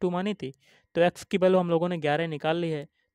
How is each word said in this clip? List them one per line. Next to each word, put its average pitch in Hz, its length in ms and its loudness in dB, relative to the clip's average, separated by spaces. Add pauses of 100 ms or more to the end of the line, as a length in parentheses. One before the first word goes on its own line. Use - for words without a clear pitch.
टू 180 80 0
मानी 185 240 -4
थी, 135 200 -10 (420)
तो 170 60 2
एक्स 175 220 2
की - 140 -4
वैल्यू 185 220 4
हम 175 100 0
लोगों 170 200 2
ने 180 80 -4
ग्यारह 151 300 0
निकाल 156 300 -2
ली 170 120 -2
है, 151 180 -6 (280)